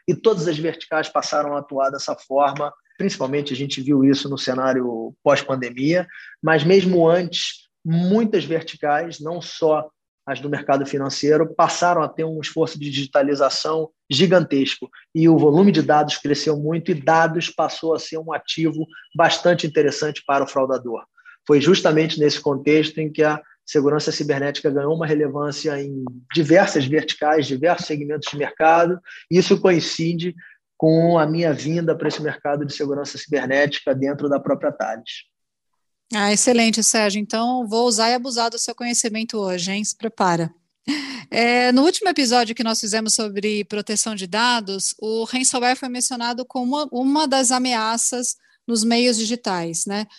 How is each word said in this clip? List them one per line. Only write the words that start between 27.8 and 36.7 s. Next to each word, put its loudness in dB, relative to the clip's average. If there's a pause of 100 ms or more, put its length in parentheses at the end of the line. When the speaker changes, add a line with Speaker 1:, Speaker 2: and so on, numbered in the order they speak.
Speaker 1:
segmentos -6
de -10
mercado. 2 (320)
Isso 4
coincide 0 (440)
com 4
a 2
minha 0
vinda -2
para -2
esse -4
mercado -4
de -8
segurança -6
cibernética -2
dentro -4
da 0
própria -2
Thales. -10 (920)
Speaker 2:
Ah, 2
excelente, 4